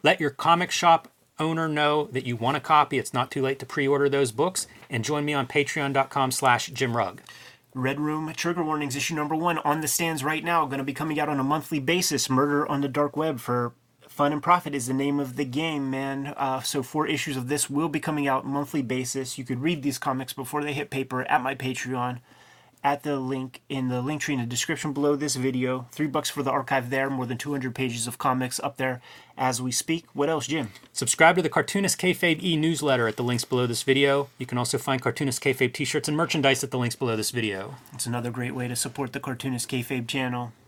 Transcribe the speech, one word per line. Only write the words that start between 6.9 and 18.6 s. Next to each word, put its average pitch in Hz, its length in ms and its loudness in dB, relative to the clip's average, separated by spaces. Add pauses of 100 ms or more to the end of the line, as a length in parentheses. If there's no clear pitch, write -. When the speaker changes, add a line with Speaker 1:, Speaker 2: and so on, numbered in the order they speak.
Speaker 1:
Rugg. 98 280 -2 (500)
Speaker 2:
Red 135 280 -2
Room 156 340 -2
Trigger 170 300 -2
Warnings, 151 320 -2
issue 151 180 -2
number 151 200 -2
one, 165 260 2
on 151 200 0
the 151 80 -2
stands 160 340 0
right 156 220 -2
now. 170 220 2
Gonna 135 180 -4
be 139 80 -4
coming 151 260 -2
out 151 120 0
on 139 100 0
a 135 40 2
monthly 147 360 0
basis. 156 480 0
Murder 143 400 4
on 143 140 0
the 143 60 0
Dark 143 280 0
Web 151 240 0
for 123 320 -2 (360)
Fun 147 240 2
and 147 100 -2
Profit 170 320 4
is 123 140 -2
the 131 60 0
name 143 260 2
of 127 160 -4
the 143 80 0
game, 139 480 -2
man. 135 440 -4
Uh, 131 240 -2
so 135 220 -2
four 151 240 -2
issues 143 300 -2
of 127 100 -4
this 139 240 -2
will 151 180 2
be 151 120 -2
coming 151 260 0
out 135 180 2
monthly 139 380 -2